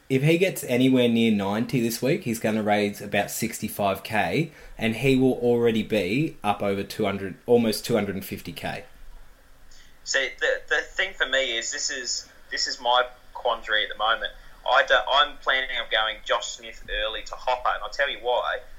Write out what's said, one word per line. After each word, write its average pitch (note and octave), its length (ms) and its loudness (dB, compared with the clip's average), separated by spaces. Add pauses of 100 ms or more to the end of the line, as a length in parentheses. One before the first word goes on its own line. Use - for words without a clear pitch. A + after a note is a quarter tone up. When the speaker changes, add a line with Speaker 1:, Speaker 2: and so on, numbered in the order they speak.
Speaker 1:
if C3 140 2
he E3 160 6
gets F#3 260 0
anywhere B2+ 440 4
near A#2 240 4
ninety G#2+ 480 0
this A#2 220 -2
week, C3+ 220 0
he's A2 160 -2
gonna A2 220 0
raise G#2 380 2
about G2+ 300 -2
sixty-five G#2 720 -2
K, G#2+ 480 0 (240)
and A2+ 200 0
he C3+ 200 4
will B2+ 180 4
already A#2 480 2
be A2 600 0
up G#2 180 0
over G2+ 220 0
two - 200 -4
hundred, G2 320 -4 (100)
almost A#2 380 4
two A#2+ 100 0
hundred G2+ 220 2
and F#2+ 80 -6
fifty - 280 -10
K. - 320 -8 (1200)
Speaker 2:
See, C3+ 260 -2 (100)
the, - 280 2
the D#3+ 120 0
thing F#3 320 -6
for D3+ 140 -2
me C3 320 0
is A2+ 120 -6
this C#3+ 200 -6
is, B2+ 360 -6 (240)
this C3 160 -4
is C3+ 140 -8
my B2 240 4 (300)
quandary A2+ 500 0
at G2+ 60 -8
the - 80 -8
moment. A2 340 0 (360)
I C3+ 180 6
don't, C3 240 4
I'm C#3+ 320 2
planning C3 360 0
on A2+ 120 -6
going A2 340 0
Josh A#2+ 220 -2 (100)
Smith A2+ 260 -16 (220)
early A2 200 -6
to - 100 -12
Hopper, - 400 -2
and F#2 80 -8
I'll G#2 80 -10
tell C#3 200 -2
you G#2+ 120 -8
why. F#2+ 360 0 (200)